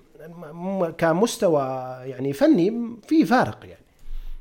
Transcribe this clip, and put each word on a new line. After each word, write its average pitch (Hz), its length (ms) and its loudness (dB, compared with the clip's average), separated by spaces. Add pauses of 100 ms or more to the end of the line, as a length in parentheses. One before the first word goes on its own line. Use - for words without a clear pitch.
(280)
ما، 170 240 -16
ما 185 380 -4
كمستوى 165 720 2 (400)
يعني 131 300 -4
فني 226 640 2 (120)
في 311 180 4
فارق 214 400 0
يعني. - 180 -20 (560)